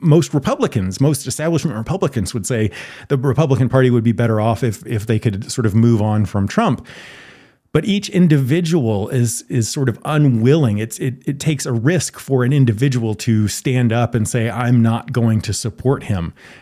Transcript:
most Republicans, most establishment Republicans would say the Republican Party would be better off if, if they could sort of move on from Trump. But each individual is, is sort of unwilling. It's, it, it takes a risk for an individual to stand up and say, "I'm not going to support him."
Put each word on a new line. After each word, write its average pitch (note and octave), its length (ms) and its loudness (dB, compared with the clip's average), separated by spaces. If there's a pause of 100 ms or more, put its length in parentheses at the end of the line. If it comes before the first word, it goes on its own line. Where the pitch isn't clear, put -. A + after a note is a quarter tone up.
most E3 340 4
Republicans, D3 640 -2
most C3+ 260 0
establishment D3+ 500 -2
Republicans B2 580 -4
would G#2 120 -6
say A2 260 0 (360)
the C#3+ 80 2
Republican C3+ 520 2
Party B2+ 220 4
would A#2+ 140 2
be A#2 80 4
better A2+ 280 0
off A2 240 0
if, A2 220 -4
if A2 200 -6
they A2 140 0
could G2 320 -4
sort A2+ 140 -2
of G2 80 0
move A2+ 280 4
on G#2+ 240 0
from G2 220 -2
Trump. G3 360 0 (880)
But D#3 120 0
each G3+ 240 -2
individual D3 1040 2
is, A#2+ 380 0
is A#2 200 0
sort C#3 200 -2
of G#2+ 160 0
unwilling. C3 720 2
It's, A2+ 200 -8
it, C3 260 -6
it C#3 140 -4
takes D3 280 -4
a C3+ 60 -4
risk C3 460 -2
for C3 240 -2
an B2 100 0
individual B2 640 2
to G#2+ 320 0
stand B2 460 -2
up A#2+ 200 0
and A2 160 -2
say, A2+ 220 -2
"I'm A#2+ 320 2
not A2+ 300 0
going A#2 300 2
to G#2+ 100 -6
support - 500 -4
him." E2+ 320 -4 (280)